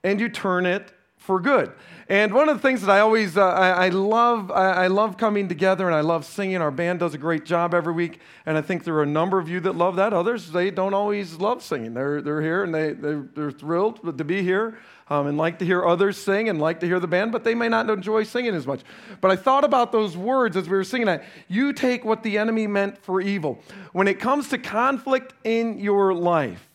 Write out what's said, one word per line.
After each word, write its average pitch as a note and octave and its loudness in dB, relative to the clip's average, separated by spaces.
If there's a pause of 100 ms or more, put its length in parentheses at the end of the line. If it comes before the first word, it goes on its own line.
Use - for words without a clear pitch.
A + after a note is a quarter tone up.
and G3+ 0
you A#3 -2
turn F#3 -2
it G3 -2 (240)
for F#3+ -2
good." A3 2 (340)
And G3+ 2
one D4+ 4
of D4 2
the G#3 -8
things C4 2
that G3 2
I G3 8
always, G#3+ 4
uh, G3 6
I, F#3 4
I - 2
love, G#3+ 2
I, F#3 2
I F#3 2
love G3 0
coming G#3 0
together F#3 0
and E3 2
I D3+ 2
love D#3+ 0
singing. F#3+ -6
Our D#3 0
band E3+ -2
does E3 -2
a - -10
great D#3 -2
job E3+ 0
every E3+ 0
week, E3+ -4 (260)
and D#3+ 0
I D#3 0
think D#3+ -4
there D#3+ -4
are D3+ 2
a C#3+ 0
number E3+ 0
of E3 -6
you F3+ -4
that F3 -2
love F3 0
that. G#3 2
Others, F3 -2
they F3+ 0
don't F#3+ -2
always G3+ -2
love G#3+ -2
singing. A#2 -6
They're, C#3+ -4
they're D3+ -4
here E3 -2
and E3+ -4
they, D#3 -2
they're, D3 -6
they're D3 -6
thrilled E3+ -4 (140)
to D#3+ -6
be F3+ -2
here, G#3 0 (320)
um, C#3+ 0
and D3 -2
like E3+ -2
to F#3+ -2
hear F3+ 2
others F3+ 2
sing G#3 0
and E3+ -2
like E3 -2
to F3 -4
hear F3+ 0
the F3 -4
band, F#3 0
but A3 -4
they A#3 2
may A#3 -2
not A3 0
enjoy G#3+ 0
singing A#3 -2
as C3+ -4
much. C3+ -6 (400)
But F#3+ 4
I F#3 2
thought C4 4
about A#3+ 2
those G#3+ 0
words A3 0
as F#3 -4
we F#3 0
were F#3+ 2
singing A#3 -2
that. E3+ 0 (240)
"You B3+ 0
take B3 0
what A3 -2
the G#3 -2
enemy A3 0
meant G3+ -2
for F#3+ -2
evil." F#3 -2 (340)
When G3 2
it - 0
comes C4+ 0
to C4+ -2
conflict B3+ -2 (120)
in A3+ -2
your G3+ 2
life E3 0